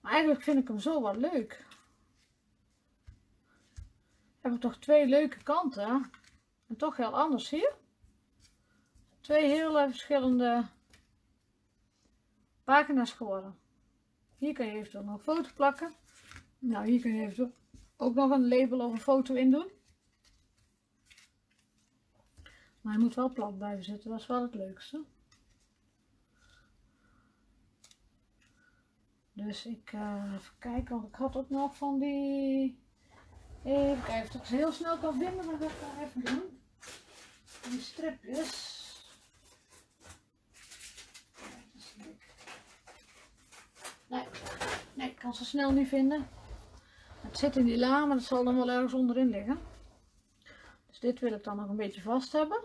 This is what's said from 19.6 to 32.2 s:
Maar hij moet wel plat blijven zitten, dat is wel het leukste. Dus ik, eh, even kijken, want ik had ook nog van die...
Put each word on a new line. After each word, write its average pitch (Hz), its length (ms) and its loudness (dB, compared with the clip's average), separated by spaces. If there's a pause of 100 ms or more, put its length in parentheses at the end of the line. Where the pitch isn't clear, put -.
Maar 214 120 -4
hij 214 80 4
moet 233 140 4
wel 254 160 0
plat 208 260 -6
blijven 202 260 -6
zitten, 208 260 -10
dat 226 100 -6
is - 80 -14
wel 247 140 0
het 240 140 -6
leukste. 190 480 -10 (4000)
Dus 202 320 -8
ik, 226 280 -12
eh, 202 420 -6
even - 240 -14
kijken, 247 360 -4
want 208 120 -6
ik - 80 -20
had 262 200 -4
ook 262 140 -6
nog 277 280 -2
van 277 220 -2
die... 277 800 0 (840)